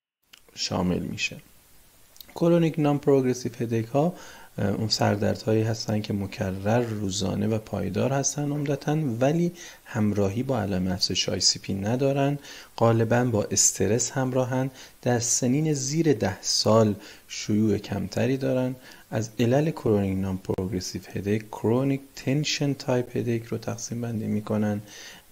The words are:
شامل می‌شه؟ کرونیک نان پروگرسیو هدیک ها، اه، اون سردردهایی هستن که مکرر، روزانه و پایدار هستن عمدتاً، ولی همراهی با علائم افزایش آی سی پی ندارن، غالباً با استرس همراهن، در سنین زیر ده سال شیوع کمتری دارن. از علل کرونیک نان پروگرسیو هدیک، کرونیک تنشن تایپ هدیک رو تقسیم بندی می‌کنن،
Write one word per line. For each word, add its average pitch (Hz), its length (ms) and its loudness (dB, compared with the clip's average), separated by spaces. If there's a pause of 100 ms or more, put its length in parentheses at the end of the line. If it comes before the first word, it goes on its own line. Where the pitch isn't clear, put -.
(540)
شامل 90 440 0
می‌شه؟ - 380 -6 (960)
کرونیک 170 440 4
نان 147 200 4
پروگرسیو 131 600 2
هدیک 113 260 0
ها، 156 280 0 (440)
اه، 101 100 0
اون 107 200 0
سردردهایی 107 720 2
هستن 110 380 -2
که 107 120 -6
مکرر، 101 680 -2
روزانه 104 640 -2
و 110 120 0
پایدار 107 540 -2
هستن 143 400 -2
عمدتاً، 147 400 -2
ولی 156 600 2 (320)
همراهی 104 580 0
با 127 180 0
علائم 92 260 0
افزایش 92 420 -2
آی 101 120 -2
سی - 180 2
پی - 160 -4
ندارن، 139 640 0 (380)
غالباً 117 480 4
با 110 200 2
استرس - 680 2
همراهن، 131 600 0 (320)
در 117 160 2
سنین 135 540 2
زیر 147 400 2
ده 98 300 0
سال 110 520 6 (340)
شیوع 107 500 0
کمتری 107 580 -2
دارن. 131 400 -2 (340)
از 113 280 -4
علل 131 320 4
کرونیک 101 480 2
نان 95 200 -2
پروگرسیو 92 640 -4 (120)
هدیک، 101 280 -2
کرونیک 131 580 0 (160)
تنشن 143 580 -2
تایپ 123 420 -2
هدیک 113 280 -2
رو 113 140 -6
تقسیم 113 420 -8
بندی 117 260 -4
می‌کنن، 107 540 0 (520)